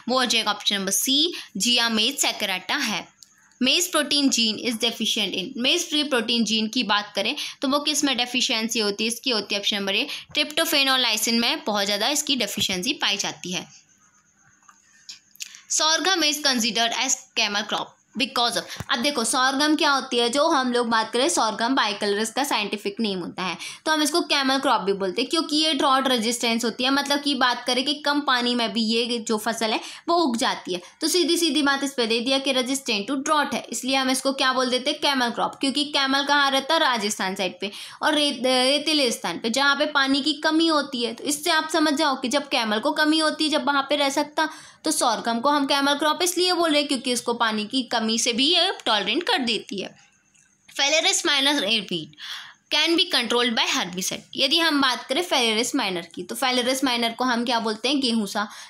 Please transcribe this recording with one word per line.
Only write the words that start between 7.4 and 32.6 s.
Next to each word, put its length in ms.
तो 60
वो 100
किस 260
में 120
डेफिशिएंसी 640
होती 260
है? 40
इसकी 220
होती 240
है 60
ऑप्शन 160
नंबर 180
ए, 120
tryptophan 500
और 140
lysine 360
में 260
बहुत 200
ज़्यादा 240
इसकी 280
डेफिशिएंसी 560
पाई 240
जाती 360
है। 140
Sorghum 500
is 160
considered 600
as 180
camel 240
crop 220
because 380
of, 60
अब 80
देखो 260
sorghum 540
क्या 120
होती 280
है, 100
जो 200
हम 240
लोग 160
बात 240
करें 160
sorghum 440
bicolor 460
इसका 260
साइंटिफिक 560
नेम 180
होता 240
है, 140
तो 60
हम 100
इसको 180
कैमल 380
क्रॉप 220
भी 120
बोलते 300
हैं 80
क्योंकि 260
ये 180
ड्रॉट 340
रेजिस्टेंस 560
होती 200
है। 60
मतलब 300
कि 140
बात 320
करें 180
कि 100
कम 260
पानी 340
में 180
भी 100
ये 360
जो 200
फसल 320
है 100
वो 80
उग 200
जाती 380
है, 60
तो 80
सीधी 280
सीधी 260
बात 220
इस 80
पे 140
दे 140
दिया 180
कि 160
resistant 560